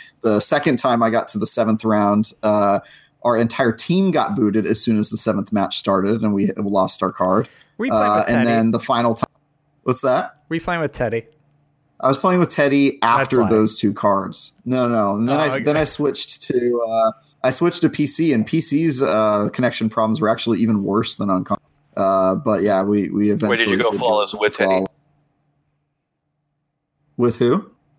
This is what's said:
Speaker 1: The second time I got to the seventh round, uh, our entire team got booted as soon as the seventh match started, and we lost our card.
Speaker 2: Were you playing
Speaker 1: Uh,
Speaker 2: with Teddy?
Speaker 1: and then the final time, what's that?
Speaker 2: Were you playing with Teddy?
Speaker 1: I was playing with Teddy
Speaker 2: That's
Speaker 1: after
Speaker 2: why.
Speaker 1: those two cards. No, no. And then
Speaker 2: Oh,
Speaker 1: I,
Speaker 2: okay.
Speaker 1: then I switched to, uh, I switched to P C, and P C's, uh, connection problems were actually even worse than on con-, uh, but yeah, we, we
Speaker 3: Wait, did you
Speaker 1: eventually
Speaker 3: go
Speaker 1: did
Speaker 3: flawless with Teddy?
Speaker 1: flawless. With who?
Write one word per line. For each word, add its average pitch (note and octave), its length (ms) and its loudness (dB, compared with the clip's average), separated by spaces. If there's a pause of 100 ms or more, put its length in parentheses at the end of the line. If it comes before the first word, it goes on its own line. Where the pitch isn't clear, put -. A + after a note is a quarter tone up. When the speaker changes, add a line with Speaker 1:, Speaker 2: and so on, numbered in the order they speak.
(220)
Speaker 1:
The G#2 180 2
second C#3+ 400 0
time A#2+ 200 0
I A2+ 100 2
got A2+ 180 -2
to G#2+ 100 -4
the G#2+ 80 -2
seventh A2 380 0
round, G#2 480 2 (100)
uh, G2+ 380 2 (440)
our A#2 120 2
entire A#2 340 0
team F#3 400 0
got A#2 240 0
booted G#2 320 0
as - 160 0
soon A2 160 2
as G#2 120 0
the A2+ 60 -4
seventh - 360 -2
match - 260 -2
started, G2+ 440 0
and G#2 120 0
we G2 220 0
lost G2 480 0
our F#2 80 -2
card. F#2+ 360 0 (280)
Speaker 2:
Were A3+ 100 -6
you C4 60 -2
playing G#2+ 180 2
Speaker 1:
Uh, G#2 60 2
Speaker 2:
with G#2+ 100 2
Teddy? A#2+ 120 0
Speaker 1:
and B2 80 2
then A2+ 260 2
the A#2 80 -2
final A#2+ 340 -2
time, - 140 -6 (560)
what's B2 160 0
that? C3+ 380 -2 (100)
Speaker 2:
Were E3 80 -6
you E3 60 -4
playing F3 180 -4
with D3 120 -4
Teddy? A2+ 340 -6 (720)
Speaker 1:
I C3 80 -2
was C#3 100 2
playing F3+ 220 2
with F3 80 2
Teddy C#3 540 2
Speaker 2:
That's A#2+ 200 2
Speaker 1:
after B2+ 200 2
Speaker 2:
why. G#2+ 80 2
Speaker 1:
those G#2+ 280 2
two G#2 140 0
cards. - 720 -2
No, B2 240 -2
no. G#2 280 0
And A2+ 120 -2
then C#3 120 0
Speaker 2:
Oh, - 20 0
Speaker 1:
I, D3+ 80 0
Speaker 2:
okay. C3+ 120 -4
Speaker 1:
then D3 140 0
I D#3 80 0
switched - 600 -4
to, A#2+ 440 -2
uh, A2 240 0 (300)
I B2+ 80 2
switched E3+ 300 0
to D#3+ 100 2
P D3+ 160 -2
C, D#3+ 260 0
and A2 140 0
P E3 140 0
C's, D3 420 0
uh, G#2+ 500 2
connection A#2 360 -2
problems A2 320 -2
were G#2+ 80 2
actually A2+ 320 0
even G#2+ 240 0
worse G2+ 320 0
than G#2 140 -4
on F#2 140 -2
con-, - 140 -4 (380)
uh, F#2+ 400 2
but G#2+ 260 0
yeah, G2 200 2
we, G2+ 280 0
we G#2 220 0
Speaker 3:
Wait, G2 80 0
did A2+ 280 2
you G2 60 2
Speaker 1:
eventually - 20 0
Speaker 3:
go A#2 140 0
Speaker 1:
did G#2 80 -6
Speaker 3:
flawless G#2+ 360 0
with G#2 220 -2
Teddy? G2+ 120 0
Speaker 1:
flawless. F#2+ 200 0 (2250)
With A#2+ 220 0
who? C3 320 0 (280)